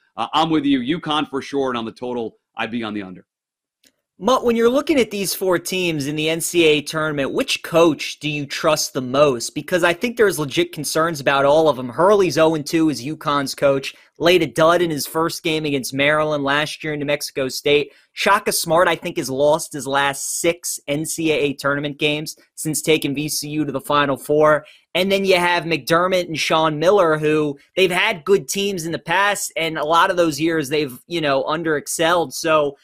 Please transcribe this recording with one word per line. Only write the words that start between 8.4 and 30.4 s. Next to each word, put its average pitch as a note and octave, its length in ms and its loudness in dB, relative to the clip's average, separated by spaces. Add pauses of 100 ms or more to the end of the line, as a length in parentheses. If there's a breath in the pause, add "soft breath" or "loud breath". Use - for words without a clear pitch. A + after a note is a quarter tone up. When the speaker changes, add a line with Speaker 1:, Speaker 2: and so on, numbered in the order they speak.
Speaker 2:
trust - 480 -2
the C#3 80 -4
most? B2+ 480 2
Because E3 340 -2
I F3 80 4
think A#3 240 -4
there's F#3+ 240 2
legit D#3 320 -2
concerns D#3+ 480 -2
about C#3 240 2
all D#3 240 6
of C#3 80 4
them. B2+ 140 -8
Hurley's E3+ 480 4
oh D#3+ 180 4
and D3 100 -6
two D#3+ 240 2
as A#2+ 160 -6
uconn's C#3+ 480 -4
coach. C#3 400 0 (260 soft breath)
Laid E3+ 220 4
a D#3 60 -2
dud E3 340 4
in F3 80 0
his C#3+ 160 -4
first D#3+ 380 -4
game D#3 220 -2
against C#3 280 -4
Maryland D3 520 0
last D3 400 -2
year D#3 80 -4
in D3 80 -6
New C#3+ 40 -6
Mexico C#3+ 440 -4
State. C#3+ 420 0 (220 soft breath)
Shaka G#3 400 0
Smart, E3+ 340 2
I E3 80 0
think, E3+ 220 -8
has C3+ 120 -4
lost D3 440 0
his C3+ 120 -8
last C#3 540 -2
six - 480 -2
N D3 180 -4
C D#3+ 280 -4
A - 20 0
A C#3 200 -2
tournament C#3+ 440 -4
games D3+ 380 -4 (180 soft breath)
since D#3 260 -6
taking D#3 320 0
V D3 140 -4
C D3 220 -6
U D3+ 160 -4
to C#3 80 -8
the C3 80 -6
Final C#3+ 340 0
Four. D3+ 500 2 (300 loud breath)
And F#3+ 160 0
then G3 140 0
you F#3 100 6
have F3 300 2
McDermott E3+ 600 0
and D#3 120 -6
Sean D#3+ 400 2
Miller, E3 380 4
who D3+ 420 0 (160 soft breath)
they've F3+ 160 4
had F#3 320 0
good F#3 240 2
teams G3 380 -4
in E3 80 -6
the C#3+ 60 -4
past, F#3+ 580 0
and D#3+ 200 -4
a D#3 60 -4
lot E3 260 4
of F#3 60 0
those E3 240 2
years D#3+ 300 0